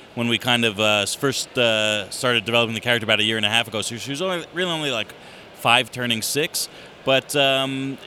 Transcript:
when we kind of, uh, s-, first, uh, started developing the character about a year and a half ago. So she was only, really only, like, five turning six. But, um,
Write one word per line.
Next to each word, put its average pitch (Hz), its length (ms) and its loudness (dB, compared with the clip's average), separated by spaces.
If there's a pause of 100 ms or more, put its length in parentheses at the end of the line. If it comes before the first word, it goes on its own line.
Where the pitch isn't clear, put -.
(140)
when 120 140 0
we 117 100 4
kind 120 260 2
of, 104 160 0
uh, 107 220 4
s-, 98 120 -2
first, - 440 -2
uh, 107 500 2
started 117 380 0
developing 117 280 2
the 107 60 -4
character 120 240 2
about 107 160 4
a 107 40 2
year 110 120 2
and 107 80 0
a 104 60 0
half 117 180 2
ago. 104 140 -4
So 120 160 -6
she 117 140 -8
was 143 100 -4
only, 170 320 -4
really 180 160 -2
only, 156 200 -2
like, 110 220 -4 (440)
five 120 360 -2
turning 120 300 -6
six. - 480 -6 (340)
But, 135 320 0
um, 135 720 -2